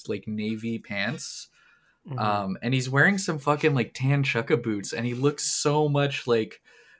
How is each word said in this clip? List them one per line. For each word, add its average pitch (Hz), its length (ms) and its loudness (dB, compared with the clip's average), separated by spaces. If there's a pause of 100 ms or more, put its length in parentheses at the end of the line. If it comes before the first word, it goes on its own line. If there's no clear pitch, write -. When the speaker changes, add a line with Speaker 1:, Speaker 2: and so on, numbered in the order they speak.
Speaker 1:
like, 107 200 -6
navy 110 520 -4
pants. 107 680 -6 (600)
Speaker 2:
Mm-hmm. 135 120 -6
Speaker 1:
Um, 101 420 0
and 123 140 0
he's 127 140 0
wearing 160 280 4
some 165 220 -2
fucking, 147 340 2
like, 123 220 0
tan 139 280 2
chukka 120 380 0
boots, 104 320 -4
and 117 120 -4
he 123 100 -2
looks 143 340 0
so 151 400 2
much 139 380 0
like, 113 340 2 (380)